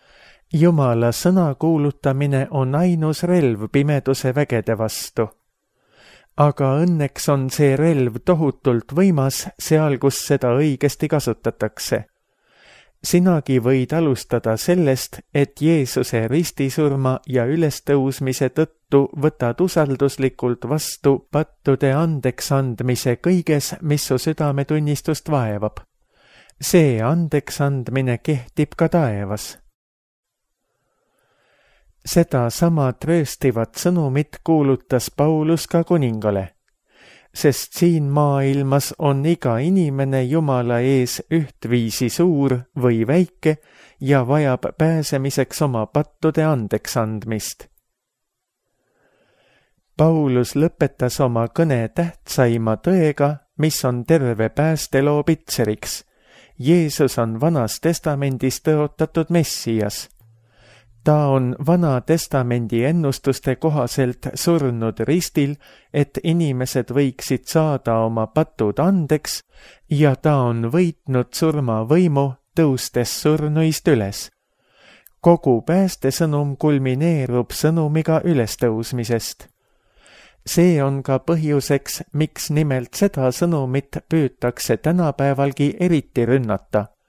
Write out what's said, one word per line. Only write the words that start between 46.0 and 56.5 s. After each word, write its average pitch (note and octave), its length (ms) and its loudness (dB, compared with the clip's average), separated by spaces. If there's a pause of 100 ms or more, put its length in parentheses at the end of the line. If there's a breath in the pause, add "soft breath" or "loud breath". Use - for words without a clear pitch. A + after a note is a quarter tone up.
andeksandmist. A2 1200 -4 (2250)
Paulus D3 580 2
lõpetas C#3+ 640 0
oma A#2 320 0
kõne C#3+ 400 0
tähtsaima A#2 880 0
tõega, D3+ 540 2 (240)
mis D3+ 260 0
on B2 220 -2
terve A#2+ 440 2
päästeloo D3 760 0
pitseriks. - 840 -4 (520 soft breath)